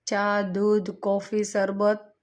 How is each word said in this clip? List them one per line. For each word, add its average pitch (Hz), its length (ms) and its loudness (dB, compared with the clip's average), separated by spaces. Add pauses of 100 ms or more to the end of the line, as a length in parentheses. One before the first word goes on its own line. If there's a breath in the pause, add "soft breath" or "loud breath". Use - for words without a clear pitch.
ચા, 202 360 0
દૂધ, 202 480 0
કોફી, 202 540 -2
શરબત, 208 540 0 (240)